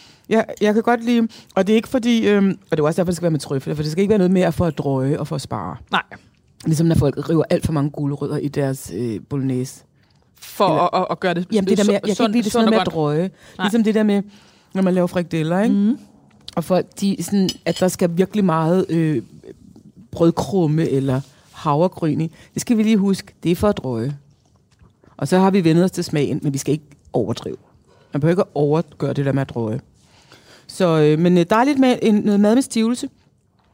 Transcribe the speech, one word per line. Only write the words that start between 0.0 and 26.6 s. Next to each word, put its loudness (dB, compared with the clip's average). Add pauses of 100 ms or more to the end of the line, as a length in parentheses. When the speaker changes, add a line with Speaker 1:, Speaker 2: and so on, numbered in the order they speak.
Speaker 1:
Ja, 2 (180)
jeg 2
kan 2
godt 0
lide... 2 (260)
Og 2
det 2
er 4
ikke 0
fordi... 0
Øhm, 2 (120)
og 0
det -2
er 2
også 0
derfor, 0
det -2
skal -8
være 0
med 0
trøfler, -6
for -6
det -6
skal 0
ikke 2
være 4
noget 4
med 4
at 0
få -2
at -2
drøje -2
og -6
få -6
at -6
spare. -8 (140)
Speaker 2:
Nej. -2 (640)
Speaker 1:
Ligesom 0
når 2
folk 0
river 2
alt -2
for -2
mange -2
gulerødder -6
i -6
deres, -6
øh, -6
bolognese. -6 (560)
Speaker 2:
For -2
Speaker 1:
Eller 2 (120)
Speaker 2:
at, 0
at, -2
at -6
gøre 0
det -4
Speaker 1:
Jamen, 0
det 4
der 2
med, 4
jeg 0
kan -2
Speaker 2:
sundt, 0
Speaker 1:
ikke 0
lide 0
det -2
sådan 2
Speaker 2:
sundt -
Speaker 1:
noget 4
Speaker 2:
og 4
Speaker 1:
med 4
at -2
Speaker 2:
godt. -4
Speaker 1:
drøje. 0 (280)
Speaker 2:
Nej. -2
Speaker 1:
Ligesom 2
det 2
der 2
med, 2 (520)
når 0
man 2
laver 2
frikadeller, -2
ikke? 2
Speaker 2:
Mhm. 2 (580)
Speaker 1:
Og -4
folk, 0 (140)
de -2
sådan, 0 (160)
at -4
der 2
skal -2
virkelig 0
meget, 2
øh, 0 (880)
brødkrumme 0
eller 0 (320)
havregryn -2
i. -4 (240)
Det -6
skal 0
vi 2
lige 4
huske, -2
det 0
er 2
for 0
at 0
drøje. -6 (1000)
Og -6
så 4
har 4
vi 2
vendet 4
os 0
til -6
smagen, -2
men -2
vi -6
skal -4